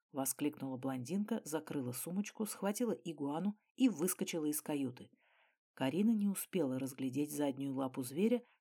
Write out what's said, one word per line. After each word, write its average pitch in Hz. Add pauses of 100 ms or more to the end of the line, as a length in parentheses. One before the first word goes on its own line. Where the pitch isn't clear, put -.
(120)
воскликнула 135
блондинка, 135
закрыла 147
сумочку, 202
схватила 208
игуану 160 (200)
и 262
выскочила 175
из 151
каюты. 139 (640)
Карина 160
не 202
успела 147
разглядеть 131
заднюю 139
лапу 131
зверя, 202 (180)